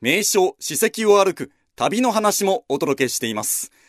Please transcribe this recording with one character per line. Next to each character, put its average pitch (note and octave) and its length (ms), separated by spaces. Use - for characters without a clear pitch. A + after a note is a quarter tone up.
名 E3 220
所、 - 360
史 - 140
跡 A3 260
を G3+ 140
歩 F#3+ 80
く C#3 200
旅 F#3 280
の B3 100
話 G#3 320
も F#3+ 240
お C#3 100
届 C#3 260
け B2 40
し - 100
て A#2 100
い A2+ 60
ま A2 100
す。 - 260